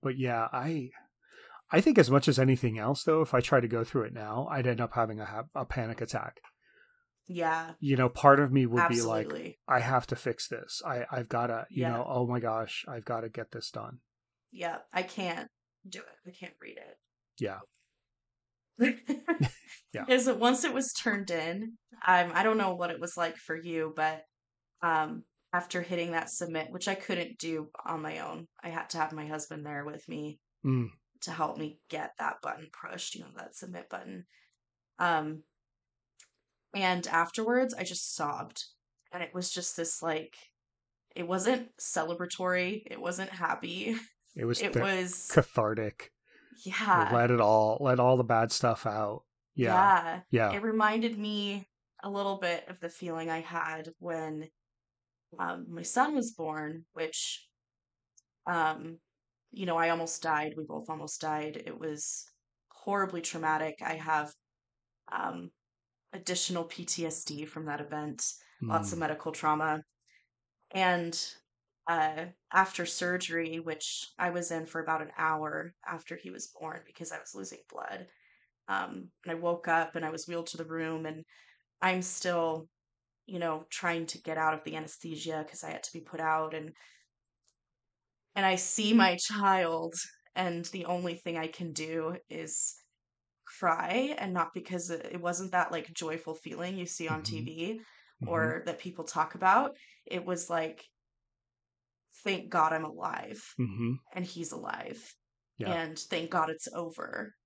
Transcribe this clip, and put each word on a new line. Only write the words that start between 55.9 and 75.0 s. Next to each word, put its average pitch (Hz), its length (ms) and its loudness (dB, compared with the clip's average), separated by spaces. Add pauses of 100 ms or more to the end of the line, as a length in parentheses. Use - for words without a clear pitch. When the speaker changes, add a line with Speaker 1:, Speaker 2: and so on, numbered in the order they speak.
Speaker 2:
was 240 200 -2
born, 160 580 -6
which, - 560 -6 (1000)
um, 165 540 -2 (520)
you 190 140 -6
know, 170 120 2
I 165 120 4
almost 165 320 0
died. 156 360 0
We 156 80 -6
both 156 240 -8
almost 151 320 -8
died. 151 340 -2 (100)
It - 140 -10
was 151 460 -6 (440)
horribly 190 520 -2
traumatic. 156 600 0
I - 140 -2
have, 156 380 0 (760)
um, 175 420 -4 (600)
additional 180 540 -2
P 170 180 -10
T 170 220 -2
S 160 180 -4
D 151 220 -6
from 156 220 -10
that 151 120 -4
event, 151 460 -6 (360)
lots 107 300 0
of 170 60 -6
Speaker 1:
Mm. 170 40 -2
Speaker 2:
medical 156 300 -2
trauma. 156 500 2 (920)
And, 175 460 2 (680)
uh, 160 380 2 (260)
after 185 340 4
surgery, 170 760 -2
which - 440 -6 (140)
I 180 120 2
was 175 200 -4
in 160 140 -4
for 165 160 -6
about 160 200 0